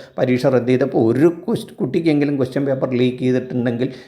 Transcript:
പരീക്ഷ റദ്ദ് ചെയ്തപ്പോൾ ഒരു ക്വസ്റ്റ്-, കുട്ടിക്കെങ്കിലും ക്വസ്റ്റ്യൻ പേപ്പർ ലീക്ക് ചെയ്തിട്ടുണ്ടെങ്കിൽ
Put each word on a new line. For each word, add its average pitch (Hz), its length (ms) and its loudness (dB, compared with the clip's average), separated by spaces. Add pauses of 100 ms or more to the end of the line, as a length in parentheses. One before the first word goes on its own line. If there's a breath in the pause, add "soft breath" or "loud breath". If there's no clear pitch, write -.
(180 loud breath)
പരീക്ഷ 127 280 2
റദ്ദ് 123 220 2
ചെയ്തപ്പോൾ 127 440 2
ഒരു 135 160 4
ക്വസ്റ്റ്-, 233 460 -6
കുട്ടിക്കെങ്കിലും 147 640 0
ക്വസ്റ്റ്യൻ 135 280 -2
പേപ്പർ 135 260 -2
ലീക്ക് 127 280 0
ചെയ്തിട്ടുണ്ടെങ്കിൽ 127 720 -2 (180 loud breath)